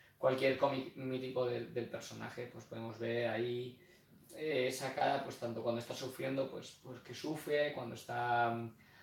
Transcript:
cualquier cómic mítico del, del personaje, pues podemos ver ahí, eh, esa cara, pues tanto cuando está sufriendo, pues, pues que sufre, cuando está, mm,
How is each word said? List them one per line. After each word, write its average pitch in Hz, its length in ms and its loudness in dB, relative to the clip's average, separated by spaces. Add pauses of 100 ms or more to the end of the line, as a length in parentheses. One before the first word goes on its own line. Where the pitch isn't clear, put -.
(180)
cualquier 131 400 6
cómic 135 380 2
mítico 127 500 0
del, 117 280 -2
del 113 160 -2
personaje, 113 600 -8
pues 117 140 -14
podemos 113 340 -8
ver 117 300 2
ahí, 123 500 -2 (560)
eh, 143 320 2
esa 131 260 -2
cara, 139 300 4
pues - 140 -8
tanto 117 260 -4
cuando 117 160 2
está - 160 -6
sufriendo, 135 560 -2
pues, - 320 -10
pues 123 160 -12
que - 160 -14
sufre, 147 580 0
cuando 117 220 -6
está, 120 560 2
mm, 117 240 -4 (280)